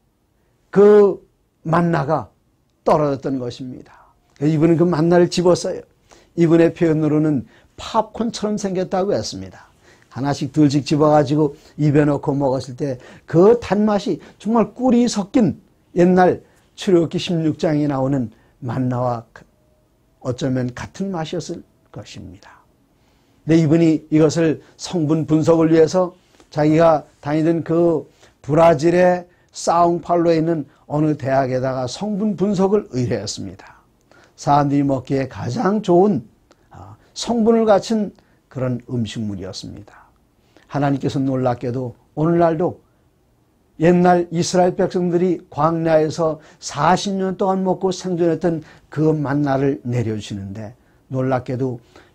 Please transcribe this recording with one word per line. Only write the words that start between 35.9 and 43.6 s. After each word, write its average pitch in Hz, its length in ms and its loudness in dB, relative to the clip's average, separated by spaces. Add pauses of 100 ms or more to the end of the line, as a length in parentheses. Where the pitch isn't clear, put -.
아, 98 240 -20 (180)
성분을 226 520 0
갖춘 196 480 0 (340)
그런 127 420 -6
음식물이었습니다. 104 1040 -8 (760)
하나님께서 139 520 -4
놀랍게도 127 760 -4 (200)
오늘날도 165 680 0 (960)